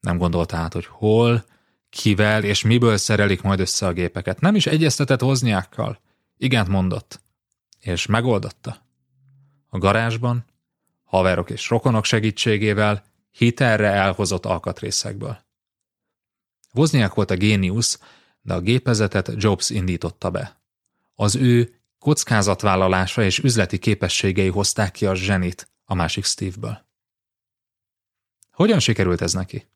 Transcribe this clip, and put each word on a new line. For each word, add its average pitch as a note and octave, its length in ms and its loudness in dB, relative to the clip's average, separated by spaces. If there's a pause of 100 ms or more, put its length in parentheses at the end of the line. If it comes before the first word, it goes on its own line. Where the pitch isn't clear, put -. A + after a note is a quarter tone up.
Nem F2 180 -2
gondolta E2+ 380 -2
át, E2 160 -6
hogy E2+ 140 -8
hol, A2+ 580 2 (440)
kivel G#2 560 2
és G2+ 180 0
miből A#2 340 4
szerelik G2+ 460 0
majd G2 180 0
össze F#2+ 260 -2
a F2 60 0
gépeket. F2 480 -4
Nem G3 140 2
is G3+ 120 2
egyeztetett C#3+ 560 2
Wozniakkal. A2+ 800 -2 (360)
Igent A#2+ 320 0
mondott. F#2 520 -2 (600)
És F2 260 -4
megoldotta. A2 800 -4 (840)
A G2+ 100 -8
garázsban, A2+ 680 0 (600)
haverok F#2 460 0
és - 180 -8
rokonok A2+ 360 0
segítségével, G#2+ 1000 0 (260)
hitelre A#2 580 2
elhozott G2 580 0
alkatrészekből. G2 960 -6 (1300)
Wozniak C3 420 2
volt G#2 160 0
a G2 40 2
géniusz, G2+ 680 0 (400)
de - 140 -6
a F2+ 60 -4
gépezetet G#2+ 760 0
Jobs G2+ 340 0
indította F2+ 600 -4
be. - 300 -10 (540)
Az G#2+ 220 0
ő A#2+ 380 2 (240)
kockázatvállalása F#2+ 1200 2
és F#2+ 160 0
üzleti G#2+ 400 0
képességei F#2+ 680 0
hozták G2 440 -2
ki - 140 -4
a F#2+ 80 0
zsenit F#2 540 -2 (160)
a - 100 -6
másik F2 300 -4
Steve-ből. G#2 600 -8 (1700)
Hogyan G#3 260 2
sikerült F#2+ 420 0
ez F2 120 -2
neki? - 440 -8